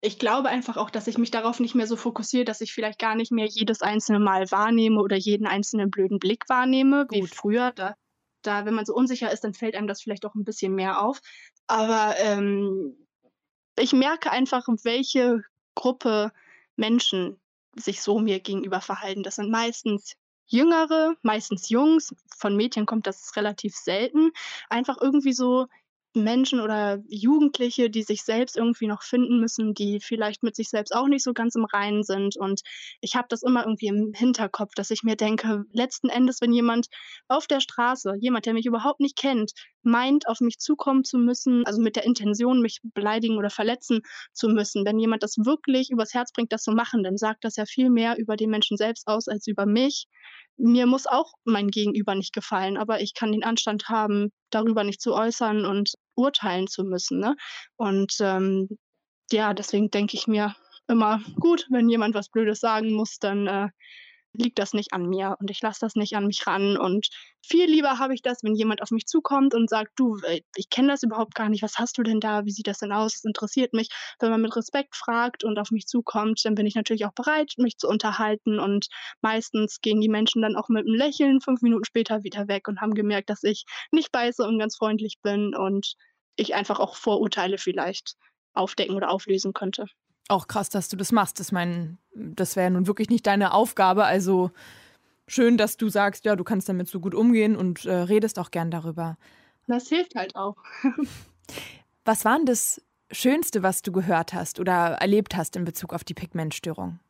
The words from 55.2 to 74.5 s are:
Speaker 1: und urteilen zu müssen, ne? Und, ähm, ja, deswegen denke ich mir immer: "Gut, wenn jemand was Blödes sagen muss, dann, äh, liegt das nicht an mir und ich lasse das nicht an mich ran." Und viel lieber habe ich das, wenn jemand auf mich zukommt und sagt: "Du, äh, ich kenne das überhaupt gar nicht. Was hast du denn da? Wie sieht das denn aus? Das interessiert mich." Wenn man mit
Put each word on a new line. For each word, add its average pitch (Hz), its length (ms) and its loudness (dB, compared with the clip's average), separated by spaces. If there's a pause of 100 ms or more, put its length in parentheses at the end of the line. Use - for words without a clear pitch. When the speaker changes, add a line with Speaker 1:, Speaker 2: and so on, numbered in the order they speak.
Speaker 1:
und 202 280 0 (200)
urteilen 208 540 0
zu - 160 -6
müssen, 180 360 -2
ne? 226 160 0 (420)
Und, 196 420 0
ähm, 190 480 0 (640)
ja, 214 240 2
deswegen 208 340 0
denke 208 280 -2
ich - 100 -6
mir 208 280 0 (320)
immer: 220 340 2 (180)
"Gut, 339 320 4
wenn 233 180 4
jemand 226 240 2
was 202 160 -4
Blödes 220 300 0
sagen 220 340 0
muss, 214 240 -2
dann, 202 300 -2
äh, 196 220 -2 (640)
liegt 233 260 0
das 196 140 -2
nicht 208 200 -4
an 180 160 -2
mir 190 320 -2
und 202 100 -6
ich - 100 -10
lasse 202 200 -4
das 226 140 -4
nicht 208 200 -2
an 202 120 -2
mich - 200 -2
ran." 196 300 2
Und 190 320 0 (360)
viel 349 200 4
lieber 294 340 4
habe 269 140 0
ich 247 80 -6
das, 247 220 -4
wenn 214 120 2
jemand 214 260 0
auf - 100 -6
mich 226 140 -2
zukommt 277 480 2
und 226 160 4
sagt: 220 280 -2
"Du, 233 280 2
äh, 160 160 -2 (140)
ich 190 140 -8
kenne 269 200 2
das 285 140 -2
überhaupt 220 320 -2
gar 220 140 -2
nicht. 214 140 0
Was 214 160 -6
hast 240 180 -4
du 247 60 0
denn 220 180 2
da? 208 240 -2
Wie 208 60 -4
sieht 208 160 -6
das 202 120 -6
denn 202 140 -6
aus? 214 200 0
Das - 120 -14
interessiert 226 480 -2
mich." 226 160 0 (300)
Wenn 233 120 2
man 220 100 2
mit 220 140 -2